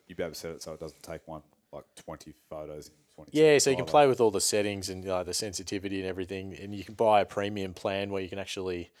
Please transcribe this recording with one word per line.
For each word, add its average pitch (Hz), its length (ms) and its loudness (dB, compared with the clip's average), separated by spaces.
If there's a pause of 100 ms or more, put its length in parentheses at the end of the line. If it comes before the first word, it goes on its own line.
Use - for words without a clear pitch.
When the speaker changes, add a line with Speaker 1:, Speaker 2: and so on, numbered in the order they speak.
Speaker 1:
you'd 90 100 -16
be 92 60 -6
able 82 120 -6
to - 40 -12
set 82 140 -10
it 76 100 -14
so 80 120 -12
it 76 60 -16
doesn't 80 220 -14
take 82 240 -14
one, 78 160 -12 (300)
like, 73 120 -14 (120)
twenty 78 380 -16 (140)
photos 76 380 -12
in - 60 -20 (240)
twenty - 180 -20
Speaker 2:
Yeah, 156 120 8
Speaker 1:
seconds 147 180 8
Speaker 2:
so 139 60 4
you 135 60 4
can - 60 -2
Speaker 1:
either. - 80 -6
Speaker 2:
play 147 160 8
with 123 140 4
all 110 100 6
the 95 100 0
settings 101 500 0
and, 92 180 -8
uh, 92 160 -2
the 87 100 -6
sensitivity 98 640 -6
and 92 100 -4
everything, 95 460 -6
and 101 180 -12
you 98 120 -10
can 110 100 -16
buy 107 260 6
a 95 60 2
premium 101 480 -4
plan 101 360 -4
where 98 120 -4
you 92 60 -8
can 98 100 -8
actually, 92 640 -6